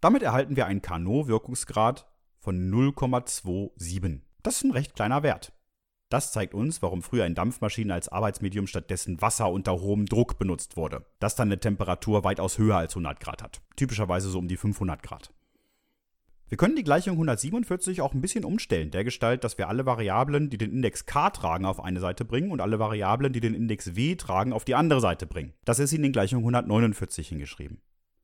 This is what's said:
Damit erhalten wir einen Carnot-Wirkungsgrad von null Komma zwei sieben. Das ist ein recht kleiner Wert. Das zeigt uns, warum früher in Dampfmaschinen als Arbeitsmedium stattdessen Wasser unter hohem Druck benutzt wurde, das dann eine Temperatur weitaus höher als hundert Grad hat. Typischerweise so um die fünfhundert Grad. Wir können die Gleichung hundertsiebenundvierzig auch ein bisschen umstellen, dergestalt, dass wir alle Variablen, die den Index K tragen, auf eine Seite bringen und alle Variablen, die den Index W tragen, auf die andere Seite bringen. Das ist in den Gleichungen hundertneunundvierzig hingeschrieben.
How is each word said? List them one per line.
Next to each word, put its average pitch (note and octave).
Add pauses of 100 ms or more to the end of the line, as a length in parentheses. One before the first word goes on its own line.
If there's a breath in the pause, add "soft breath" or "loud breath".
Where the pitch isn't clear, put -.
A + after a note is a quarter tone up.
Damit B3
erhalten C#3
wir A#2+
einen G2
Carnot-Wirkungsgrad A2 (320)
von F2+
null B2+
Komma B2+
zwei F#2
sieben. E2+ (160)
Das A#3+
ist -
ein C4+
recht C#3+
kleiner C3
Wert. - (560)
Das C3
zeigt G2
uns, C3
warum F2+
früher -
in E2+
Dampfmaschinen G#2
als F2
Arbeitsmedium G2+
stattdessen F2+
Wasser G#2
unter F#2
hohem G2+
Druck A#2
benutzt -
wurde, D2+ (120)
das G#2
dann A2+
eine G2
Temperatur G#2
weitaus F#2+
höher G#2+
als E2
hundert D#2
Grad -
hat. - (140)
Typischerweise G2
so F#2
um F2+
die F#2
fünfhundert G2
Grad. - (1160)
Wir A2+
können B3
die C4
Gleichung E3
hundertsiebenundvierzig F3+
auch C#3+
ein C3
bisschen F#3+
umstellen, G2
dergestalt, A#2
dass A2+
wir E2+
alle B2
Variablen, B2+
die A#2
den G#2+
Index -
K E3
tragen, F2
auf F#2+
eine F2+
Seite F#2
bringen C3+
und D3
alle G#2
Variablen, A2
die A#2+
den A2+
Index G#2
W C#3+
tragen, G#2
auf A2+
die B2+
andere D#3
Seite F2+
bringen. D2+ (100)
Das A#2+
ist C#3
in D#3
den C3+
Gleichungen A2+
hundertneunundvierzig A2+
hingeschrieben. C#2+ (440)